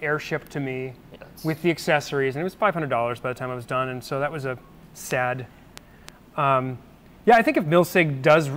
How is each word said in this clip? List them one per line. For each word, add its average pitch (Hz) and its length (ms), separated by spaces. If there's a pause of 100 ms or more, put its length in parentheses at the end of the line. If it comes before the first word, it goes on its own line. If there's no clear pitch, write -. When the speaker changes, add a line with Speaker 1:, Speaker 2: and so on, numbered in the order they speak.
Speaker 1:
airship 151 460
to 151 100
me 131 340 (180)
Speaker 2:
Yes. - 320
Speaker 1:
with 160 200
the 175 80
accessories, 143 640
and 147 60
it - 20
was 185 100
five 196 220
hundred 156 160
dollars 117 280
by 127 100
the 127 60
time 127 140
I 127 60
was 120 100
done, 131 240
and 127 140
so 139 160
that 143 120
was 151 140
a 127 140 (340)
sad, 127 540 (880)
um, 131 400 (480)
yeah, 226 120
I 226 40
think 302 160
if 220 80
Milsig 160 560
does, 151 360